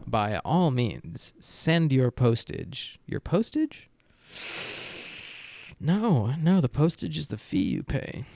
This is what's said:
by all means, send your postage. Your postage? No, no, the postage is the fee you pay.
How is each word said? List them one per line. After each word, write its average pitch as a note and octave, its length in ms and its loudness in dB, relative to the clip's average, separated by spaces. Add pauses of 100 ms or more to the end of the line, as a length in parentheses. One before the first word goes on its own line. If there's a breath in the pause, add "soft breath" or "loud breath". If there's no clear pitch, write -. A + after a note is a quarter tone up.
by G#2+ 320 2
all E3 320 2
means, G#2 680 -4
send D#3+ 520 2
your B2+ 200 4
postage. - 920 -2
Your - 140 -6
postage? - 720 -2 (1900 loud breath)
No, D#3 600 2
no, F3 220 6
the C3 80 8
postage D#3 480 2
is D3+ 100 -4
the A2 100 -6
fee - 260 0
you - 200 0
pay. - 400 -4 (120)